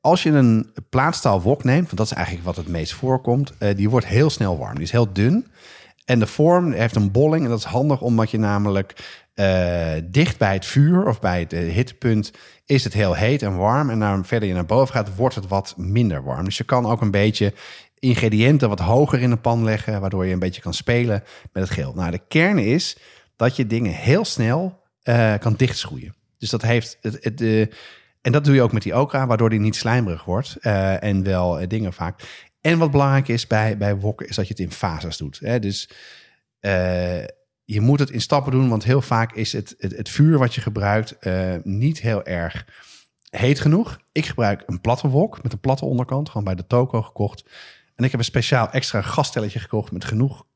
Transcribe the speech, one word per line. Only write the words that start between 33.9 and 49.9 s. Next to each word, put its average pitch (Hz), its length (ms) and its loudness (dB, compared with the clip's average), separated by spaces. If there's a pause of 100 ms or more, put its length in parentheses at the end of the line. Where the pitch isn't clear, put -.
wokken, 104 320 -6
is - 80 -8
dat 98 120 -2
je - 60 -8
het - 80 -6
in 85 100 -6
fases 80 440 -6
doet, 71 260 -12
hè. 120 160 -2
Dus, 101 300 -6 (720)
eh, 90 640 -2 (400)
je 104 160 -4
moet 135 180 4
het 139 120 0
in 113 100 -6
stappen 135 320 0
doen, 131 160 4
want 110 160 0
heel 131 180 2
vaak 113 300 0
is 107 200 -6
het, 110 260 -8
het, 95 180 -8
het 104 120 -10
vuur 151 300 4
wat 123 160 2
je - 60 -6
gebruikt, 104 580 -2
eh, 92 440 -2
niet 117 380 -2
heel 110 240 -2
erg 85 420 -6 (640)
heet 131 300 0
genoeg. 175 380 2 (140)
Ik 156 140 -4
gebruik 101 400 -2
een 90 140 -8
platte 123 280 -2
wok 143 340 0
met 120 100 -6
een - 80 -10
platte 135 240 -2
onderkant, 131 440 -2
gewoon 104 160 -6
bij 95 100 -2
de 90 120 -10
toko 123 360 0
gekocht. - 420 -6 (500)
En 120 100 -2
ik 131 60 2
heb 117 100 -4
een 113 60 0
speciaal 120 440 0
extra 123 320 -2
gasstelletje 113 560 -4
gekocht - 340 -6